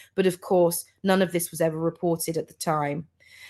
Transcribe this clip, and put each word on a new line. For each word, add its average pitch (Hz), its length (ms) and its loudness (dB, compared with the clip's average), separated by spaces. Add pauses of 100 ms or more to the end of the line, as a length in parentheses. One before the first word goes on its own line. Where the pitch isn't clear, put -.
(140)
But 190 120 2
of 180 140 0
course, 175 440 2 (180)
none 190 180 4
of 170 120 0
this 170 180 -4
was 160 100 -6
ever 160 180 0
reported 165 600 -2
at 156 100 -6
the - 60 -20
time. 151 520 -4 (440)